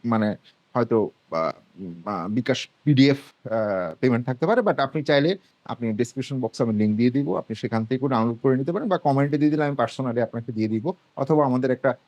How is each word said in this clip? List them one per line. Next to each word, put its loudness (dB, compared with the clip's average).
মানে, 0
হয়তো, 2
আহ, -4
উম, -12
আহ, -6
বিকাশ -2
পিডিএফ, 2
আহ, -2
পেমেন্ট 2
থাকতে -2
পারে, 2
but 0
আপনি -2
চাইলে 2
আপনি -4
ডেসক্রিপশন -4
বক্সে -4
আমি 0
লিংক 2
দিয়ে 4
দিব, -2
আপনি -6
সেখান -4
থেকেও -2
ডাউনলোড 0
করে 4
নিতে -2
পারেন -4
বা 0
কমেন্টে 2
দিয়ে 4
দিলে 0
আমি -2
personally -2
আপনাকে -6
দিয়ে -2
দিব, -2
অথবা 2
আমাদের 0
একটা 0